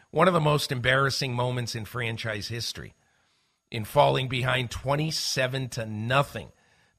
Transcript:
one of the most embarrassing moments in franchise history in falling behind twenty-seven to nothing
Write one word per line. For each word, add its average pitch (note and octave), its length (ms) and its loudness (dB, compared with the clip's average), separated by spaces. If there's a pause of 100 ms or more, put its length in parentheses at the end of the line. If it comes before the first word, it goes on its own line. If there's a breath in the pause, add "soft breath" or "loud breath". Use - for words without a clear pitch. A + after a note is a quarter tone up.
(120)
one E3 160 6
of F3+ 60 6
the E3 60 4
most D3+ 300 2
embarrassing C3 640 2
moments B2 400 -2
in A2+ 100 -6
franchise A2+ 640 -4
history A2 480 -8 (800)
in A2 120 -4
falling C#3 440 4
behind B2+ 420 0
twenty-seven C3+ 1000 -2
to A#2 140 -6
nothing A2 680 0 (460)